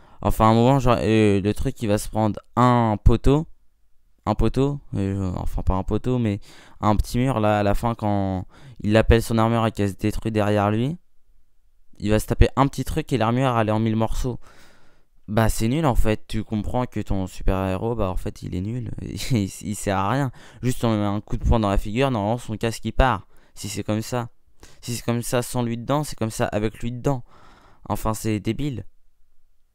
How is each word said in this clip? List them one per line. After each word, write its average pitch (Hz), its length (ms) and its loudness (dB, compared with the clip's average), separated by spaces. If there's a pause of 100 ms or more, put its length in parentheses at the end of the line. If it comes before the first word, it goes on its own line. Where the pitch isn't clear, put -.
(220)
Enfin, 107 240 4
à - 20 8
un 110 60 6
moment, 120 240 6
genre, 123 220 4
euh, 104 400 4
le 104 140 0
truc, - 280 -4
il 113 60 -2
va 104 100 2
se - 100 -6
prendre 110 320 -2 (160)
un 120 460 4
poteau. 135 440 4 (800)
Un 107 80 2
poteau, 135 460 0 (160)
euh, 98 400 -2
enfin - 240 -4
pas - 140 0
un 92 80 -2
poteau, 123 360 -2
mais 104 220 -2 (400)
un 104 160 4
petit - 220 -2
mur, 127 220 0
là, 104 180 2
à 104 40 0
la 101 120 2
fin, 117 200 0
quand 98 520 -2 (340)
il 104 160 2
appelle 113 240 6
son 113 160 -2
armure 113 300 2
et 113 40 2
qu'elle 101 200 -2
se 95 60 -12
détruit 107 360 -4
derrière 104 380 2
lui, 123 260 -2 (1040)
il - 100 -4
va 107 100 4
se - 80 -2
taper 117 300 6
un 135 100 6
petit 135 200 -6
truc - 260 -4
et 131 60 0
l'armure, 120 400 2
elle 110 100 2
est 107 40 0
en 110 80 2
mille 110 160 0
morceaux. 117 440 -2 (880)
Bah, 107 220 2
c'est 113 180 -2
nul, 151 160 0
en 127 100 2
fait. - 320 4
Tu 110 160 -4
comprends 107 440 -2
que - 140 -8
ton 98 260 -2
super-héros, 95 720 0
bah, 104 120 0
en 90 80 -4
fait, - 240 -6
il 95 140 -8
est 90 80 -4
nul. 113 340 -6
<laughs> - 60 -10
Il, - 180 -10 (120)
il, 101 180 0 (100)
il 104 140 -8
sert 98 240 -2
à 98 100 -2
rien. 127 240 -2 (300)
Juste, 123 220 0
on 113 120 2
met 104 80 0
un 104 160 -2
coup - 160 -6
de 104 80 -8
poing 120 160 4
dans 104 80 2
la 98 80 2
figure, 120 340 0
normalement, 110 280 -2
son 113 180 -8
casque, 113 300 -4
il - 60 -4
part. 127 340 -2 (280)
Si - 140 -12
c'est 104 160 -8
comme 107 160 -2
ça. 117 300 -6 (500)
Si 120 140 -8
c'est 113 100 -10
comme 120 160 -2
ça 123 220 -2
sans 123 200 -4
lui 117 140 -4
dedans, 131 260 -2
c'est - 140 -8
comme 113 140 -4
ça 120 160 -2
avec 104 320 -2
lui 120 140 -6
dedans. 127 320 -2 (640)
Enfin, 107 240 -2
c'est 107 260 -2
débile. 113 460 -4 (880)